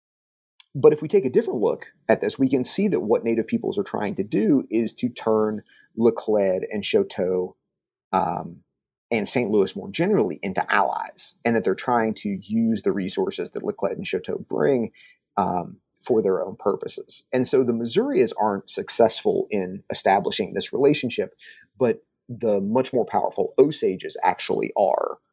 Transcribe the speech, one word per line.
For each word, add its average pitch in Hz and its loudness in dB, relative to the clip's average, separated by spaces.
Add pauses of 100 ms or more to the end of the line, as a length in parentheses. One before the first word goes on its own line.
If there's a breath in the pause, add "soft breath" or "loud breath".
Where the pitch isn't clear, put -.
(760)
but 151 8
if 151 -4
we 156 -6
take 196 2
a - 2
different 202 0
look - 0 (160)
at 110 4
this, 104 -2
we 131 4
can 127 0
see 202 0
that 151 0
what 107 0
Native 113 0
peoples 101 -4
are 101 -2
trying 104 -4
to 95 -4
do 160 0
is 113 0
to 123 -4
turn 107 0 (340 soft breath)
Laclede 104 2
and 104 -4
Chouteau, 92 0 (580)
um, 87 -2 (480)
and 107 -2
Saint 120 0
Louis 98 2
more 98 -10
generally 151 0
into 95 -2
allies, - -2 (100)
and 117 2
that 110 2
they're 95 2
trying 113 0
to - -6 (120)
use 113 0
the 98 0
resources 92 -4
that - -8
Laclede - -4
and - -10
Chouteau - -6
bring, 135 0 (460 soft breath)
um, 92 -2 (240)
for 110 2
their 92 2
own 95 -8
purposes. - -6
And 127 0
so 135 4
the 120 0
Missouris 123 0
aren't 101 0
successful - 0
in 95 -4
establishing 98 0
this 98 -6
relationship, 127 0 (420 loud breath)
but 117 0 (240)
the 110 0
much 110 0
more 117 2
powerful - -2
Osages 101 0
actually - 0
are. - 0 (140)